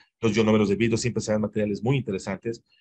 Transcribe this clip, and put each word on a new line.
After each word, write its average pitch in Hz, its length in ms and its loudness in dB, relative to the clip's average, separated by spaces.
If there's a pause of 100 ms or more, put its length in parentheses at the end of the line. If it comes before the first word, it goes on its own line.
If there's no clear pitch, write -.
(200)
Los 110 160 0
ionómeros 107 340 4
de 101 60 2
vidrio 113 220 0
siempre 110 240 -4
serán 107 200 0
materiales 104 420 -2
muy 139 140 2
interesantes, 101 680 -6 (180)